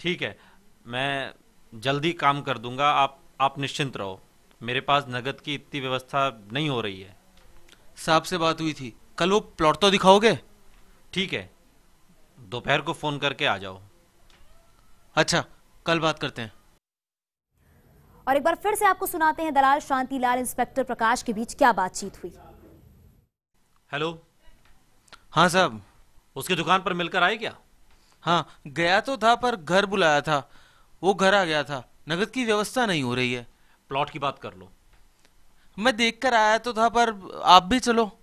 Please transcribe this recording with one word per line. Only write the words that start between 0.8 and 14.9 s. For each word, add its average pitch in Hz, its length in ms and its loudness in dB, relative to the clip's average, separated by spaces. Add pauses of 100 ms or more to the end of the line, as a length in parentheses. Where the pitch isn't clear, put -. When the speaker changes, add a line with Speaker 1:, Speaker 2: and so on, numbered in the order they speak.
Speaker 1:
मैं 131 460 -6 (400)
जल्दी 139 420 -2
काम 143 280 0
कर 131 160 -4
दूंगा, 127 340 -2
आप, 139 280 0 (200)
आप 135 180 0
निश्चिंत 139 380 -4
रहो। 98 240 -10 (400)
मेरे 123 220 -4
पास 143 260 0
नगद 123 320 -8
की 147 140 -8
इतनी 143 260 -10
व्यवस्था 131 500 -2 (220)
नहीं 147 160 -4
हो 127 120 -2
रही 98 200 -8
है। 95 160 -20 (840)
Speaker 2:
साहब 160 260 2
से 185 140 -6
बात 160 220 0
हुई 160 140 -4
थी, 123 220 -14 (220)
कल 175 120 2
वो 202 100 4
प्लॉट 156 360 0
तो 202 140 4
दिखाओगे? 196 420 6 (800)
Speaker 1:
ठीक 185 200 -4
है, 110 80 -6 (1000)
दोपहर 123 420 -4
को 156 120 -6
फोन 147 260 -6
करके 139 260 -4
आ 113 140 0
जाओ। 95 220 -14 (1400)